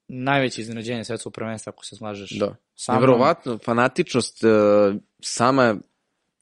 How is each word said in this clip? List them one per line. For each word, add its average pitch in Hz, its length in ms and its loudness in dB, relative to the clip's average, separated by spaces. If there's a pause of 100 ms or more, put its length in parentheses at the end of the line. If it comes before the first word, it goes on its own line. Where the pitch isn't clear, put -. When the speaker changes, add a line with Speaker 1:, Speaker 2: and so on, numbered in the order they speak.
Speaker 1:
najveće 127 520 -2
iznenađenje 113 440 -10
svetskog 113 280 -10
prvenstva, 110 380 -12
ako - 140 -20
se - 120 -18
slažeš 101 340 -14
Speaker 2:
Da. 104 240 -4 (200)
Speaker 1:
sa - 180 -6
mnom. 120 100 2
Speaker 2:
Nevjerovatno, 131 560 2
fanatičnost, 120 840 -2
e, 113 40 6 (720)
sama 123 560 2 (640)